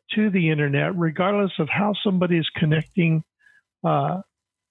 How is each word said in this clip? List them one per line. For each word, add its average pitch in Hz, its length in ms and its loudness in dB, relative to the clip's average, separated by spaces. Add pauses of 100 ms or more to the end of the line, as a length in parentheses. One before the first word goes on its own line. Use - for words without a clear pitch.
(160)
to 214 140 2
the 175 200 2
internet, 147 480 0
regardless 185 600 0
of 151 100 -2
how 208 240 0 (100)
somebody 180 340 0
is 156 200 -2
connecting, 160 680 0 (600)
uh, 156 360 0 (500)